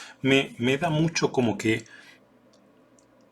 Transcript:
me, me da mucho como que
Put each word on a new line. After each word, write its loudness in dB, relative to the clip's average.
me, 2
me 0
da -2
mucho 0
como 0
que -2